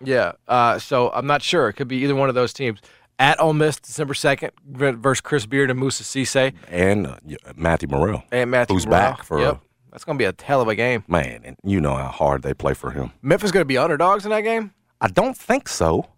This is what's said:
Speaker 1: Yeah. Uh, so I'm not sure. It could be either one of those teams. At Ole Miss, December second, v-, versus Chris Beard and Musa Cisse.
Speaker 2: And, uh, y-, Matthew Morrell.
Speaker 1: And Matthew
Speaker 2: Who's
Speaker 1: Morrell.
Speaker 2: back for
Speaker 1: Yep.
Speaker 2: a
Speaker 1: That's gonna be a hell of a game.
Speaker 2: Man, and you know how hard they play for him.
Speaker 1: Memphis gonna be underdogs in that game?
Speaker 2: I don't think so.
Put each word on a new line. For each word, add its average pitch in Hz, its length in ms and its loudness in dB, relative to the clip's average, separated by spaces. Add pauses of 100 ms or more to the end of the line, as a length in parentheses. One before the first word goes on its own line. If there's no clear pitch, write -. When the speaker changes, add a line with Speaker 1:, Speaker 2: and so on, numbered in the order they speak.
Speaker 1:
Yeah. 120 280 0 (160)
Uh, 117 320 2
so 123 320 0
I'm 123 160 -4
not 147 160 0
sure. 151 260 2
It 101 40 -4
could 135 140 -8
be 131 100 -4
either 139 180 0
one 135 140 2
of 123 40 0
those 123 200 0
teams. 117 260 -6 (400)
At 139 200 6
Ole 156 140 4
Miss, 151 260 2
December 143 360 -8
second, - 360 0 (160)
v-, 135 220 -2
versus 123 320 0
Chris 131 240 -2
Beard 135 240 0
and 127 100 -2
Musa 131 240 -2
Cisse. 135 480 0 (160)
Speaker 2:
And, 92 380 2
uh, 67 180 -10
y-, 73 140 -14 (180)
Matthew 82 320 0
Morrell. 73 440 0
Speaker 1:
And 123 180 0
Matthew 123 260 2
Speaker 2:
Who's 92 120 0
Speaker 1:
Morrell. 92 120 6 (120)
Speaker 2:
back 127 120 -10
for 78 160 -2
Speaker 1:
Yep. 139 160 2
Speaker 2:
a - 40 -12 (320)
Speaker 1:
That's - 120 -20
gonna 151 140 -6
be 120 80 0
a 95 80 0 (100)
hell 139 180 2
of 113 60 0
a 110 60 2
game. 117 340 -2
Speaker 2:
Man, 65 380 -2
and 65 180 -18
you 98 160 0
know 71 160 0
how 67 120 -6
hard 69 340 0
they 67 140 -6
play 69 180 -2
for 65 160 -10
him. 65 220 -8 (100)
Speaker 1:
Memphis 185 300 0
gonna 175 140 2
be 131 120 0
underdogs 170 480 2
in 214 60 -4
that 214 100 0
game? 220 320 -4 (260)
Speaker 2:
I 190 100 0
don't 233 280 -2
think - 320 -2
so. 82 380 0 (100)